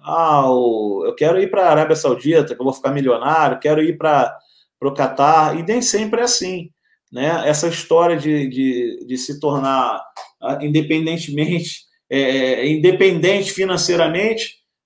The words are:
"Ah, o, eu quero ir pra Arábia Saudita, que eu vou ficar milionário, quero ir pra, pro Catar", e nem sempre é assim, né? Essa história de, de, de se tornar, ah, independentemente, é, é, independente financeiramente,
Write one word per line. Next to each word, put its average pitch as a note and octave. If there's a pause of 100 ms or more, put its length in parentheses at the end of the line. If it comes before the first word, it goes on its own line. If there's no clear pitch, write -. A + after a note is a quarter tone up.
"Ah, D3+
o, G#2+
eu B2
quero E3
ir G3+
pra F#3
Arábia D#3
Saudita, C#3+
que -
eu B2+
vou C3
ficar -
milionário, C3+
quero D3+
ir D#3+
pra, D3 (440)
pro C#3
Catar", D#3
e E3
nem A3
sempre A3
é A#3+
assim, F#3 (420)
né? C#3+
Essa D3+
história E3
de, D3
de, B2
de B2+
se D3
tornar, C3+ (400)
ah, C3+
independentemente, D#3+ (260)
é, C3+
é, C3
independente F#3
financeiramente, F#3 (300)